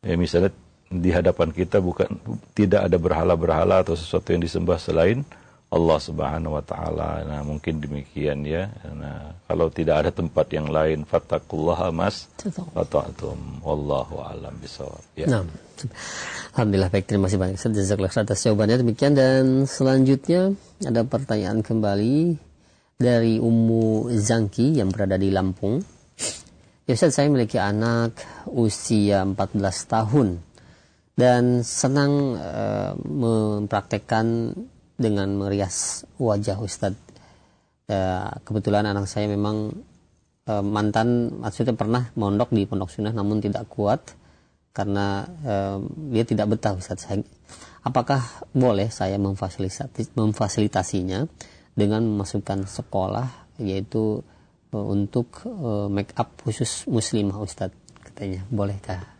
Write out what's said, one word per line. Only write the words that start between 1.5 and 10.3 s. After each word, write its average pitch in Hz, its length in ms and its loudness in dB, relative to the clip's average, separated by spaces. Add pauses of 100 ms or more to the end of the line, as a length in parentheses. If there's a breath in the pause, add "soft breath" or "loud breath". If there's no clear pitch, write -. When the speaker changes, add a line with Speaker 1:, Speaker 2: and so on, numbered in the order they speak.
Speaker 1:
kita 90 240 2
bukan, 90 400 -2 (320)
tidak 98 400 4
ada 90 80 4
berhala-berhala 85 840 4
atau 82 120 0
sesuatu 82 400 -2
yang 85 80 0
disembah 85 360 0
selain 87 440 2 (440 loud breath)
Allah 82 320 4
Subhanahu 78 560 -4
wa 73 80 -4
taala. 78 640 -6
Nah, 73 160 -6
mungkin 76 400 -4
demikian, 71 640 -6
ya. 90 240 -4 (160)
Nah, 76 480 -12 (160)
kalau 82 160 2
tidak 78 400 2
ada 87 80 0
tempat 80 400 0